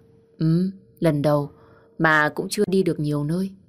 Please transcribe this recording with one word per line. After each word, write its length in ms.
Ừ, 340
lần 220
đầu, 300
mà 320
cũng 200
chưa 180
đi 160
được 160
nhiều 240
nơi. 280